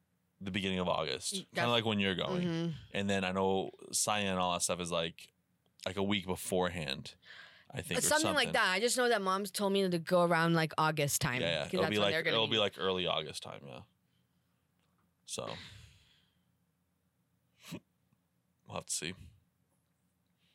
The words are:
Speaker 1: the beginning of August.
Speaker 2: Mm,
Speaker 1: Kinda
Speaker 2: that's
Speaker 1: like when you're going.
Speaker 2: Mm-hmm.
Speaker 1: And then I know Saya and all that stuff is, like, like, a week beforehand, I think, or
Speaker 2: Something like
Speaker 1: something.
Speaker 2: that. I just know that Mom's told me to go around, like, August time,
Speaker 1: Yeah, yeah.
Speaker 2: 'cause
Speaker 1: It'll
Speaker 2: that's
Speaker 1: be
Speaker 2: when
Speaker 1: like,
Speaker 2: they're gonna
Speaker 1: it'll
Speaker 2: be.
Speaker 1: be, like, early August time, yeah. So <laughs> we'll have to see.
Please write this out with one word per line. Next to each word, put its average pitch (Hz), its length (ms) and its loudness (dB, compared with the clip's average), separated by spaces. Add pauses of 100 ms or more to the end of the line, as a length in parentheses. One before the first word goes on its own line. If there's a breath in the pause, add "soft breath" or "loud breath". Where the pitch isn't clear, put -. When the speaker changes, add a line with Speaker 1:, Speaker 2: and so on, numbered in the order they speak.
(420)
Speaker 1:
the 98 100 -6
beginning 95 280 0
of 90 100 0
August. 76 440 -2
Speaker 2:
Mm, 196 40 -4
Speaker 1:
Kinda - 160 -10
Speaker 2:
that's 170 160 0
Speaker 1:
like 117 160 2
when 107 140 0
you're 98 160 2
going. - 320 -2
Speaker 2:
Mm-hmm. 165 240 -2 (220)
Speaker 1:
And 101 160 0
then 98 140 2
I 92 80 0
know 95 400 2 (200)
Saya 104 400 0
and 92 80 0
all 90 140 2
that 87 100 -2
stuff 87 160 0
is, 85 120 -4
like, 82 380 -4 (560)
like, 95 120 -4
a 98 60 2
week 101 220 0
beforehand, 90 880 -2 (560 loud breath)
I - 140 -8
think, - 160 -2
or - 20 -2
Speaker 2:
Something 302 320 2
like 262 140 2
Speaker 1:
something. - 60 -6
Speaker 2:
that. 214 180 2
I 190 80 0
just 240 180 0
know 247 100 2
that 220 140 2
Mom's 190 300 0
told 202 200 0
me 196 160 2
to 175 120 0
go 175 240 4
around, 170 320 4
like, 160 240 2
August 156 420 2
time, 123 200 0
Speaker 1:
Yeah, 85 80 2
yeah. 78 160 0
Speaker 2:
'cause - 100 -10
Speaker 1:
It'll 92 80 2
Speaker 2:
that's 104 80 2
Speaker 1:
be 104 60 2
Speaker 2:
when 104 80 4
Speaker 1:
like, 101 80 4
Speaker 2:
they're 160 100 0
gonna 110 120 2
Speaker 1:
it'll 113 120 4
Speaker 2:
be. 110 60 0
Speaker 1:
be, 113 60 4
like, 101 200 2
early 92 260 2
August 80 380 -2
time, - 240 -14
yeah. 64 140 -14 (1500)
So - 200 -8 (2000 loud breath)
<laughs> - 120 -16
we'll - 1040 -18
have 87 120 -6
to - 60 -6
see. 82 200 -4 (1400)